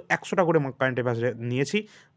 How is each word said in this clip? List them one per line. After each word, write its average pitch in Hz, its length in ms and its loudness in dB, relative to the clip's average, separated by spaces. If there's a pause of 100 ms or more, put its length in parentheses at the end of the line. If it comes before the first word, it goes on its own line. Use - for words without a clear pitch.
একশোটা - 360 0
করে 160 140 4
মা-, 135 140 -2
কারেন্ট 127 280 0
অ্যাফেয়ার্স 117 200 0
রে-, 117 260 -2
নিয়েছি 143 400 -2 (300)